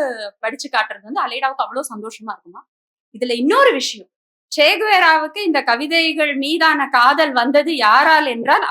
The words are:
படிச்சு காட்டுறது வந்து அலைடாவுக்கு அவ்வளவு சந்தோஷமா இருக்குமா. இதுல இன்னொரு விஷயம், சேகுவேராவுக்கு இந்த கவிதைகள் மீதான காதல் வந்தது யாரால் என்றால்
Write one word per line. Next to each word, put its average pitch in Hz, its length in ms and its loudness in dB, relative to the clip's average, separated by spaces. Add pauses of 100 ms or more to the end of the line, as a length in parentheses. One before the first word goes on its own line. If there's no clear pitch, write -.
(400)
படிச்சு 254 300 -8
காட்டுறது 208 400 -4
வந்து 311 160 -6
அலைடாவுக்கு 262 400 -6
அவ்வளவு 240 280 -10
சந்தோஷமா 220 400 -14
இருக்குமா. 185 300 -20 (520)
இதுல 240 260 -4
இன்னொரு 466 320 4
விஷயம், 233 360 -8 (420)
சேகுவேராவுக்கு 339 920 2
இந்த 294 180 0
கவிதைகள் 302 720 -2
மீதான 302 540 0
காதல் 277 420 2
வந்தது 277 440 0
யாரால் 285 500 4
என்றால் 269 440 0